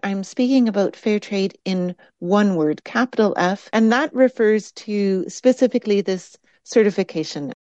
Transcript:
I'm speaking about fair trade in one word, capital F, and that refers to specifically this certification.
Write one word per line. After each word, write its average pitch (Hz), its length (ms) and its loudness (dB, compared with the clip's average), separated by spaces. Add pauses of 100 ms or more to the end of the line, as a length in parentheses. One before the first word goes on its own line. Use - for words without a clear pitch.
I'm 196 220 -4
speaking 254 420 2
about 196 300 -2
fair 208 200 -2
trade 196 460 -4
in 180 320 -4 (240)
one 196 360 2
word, 151 280 -2
capital 220 540 0
F, 180 340 -2
and 220 220 2
that 294 200 -2
refers 226 600 2
to 196 560 -2
specifically 240 720 0
this 185 340 -6 (280)
certification. 180 960 -2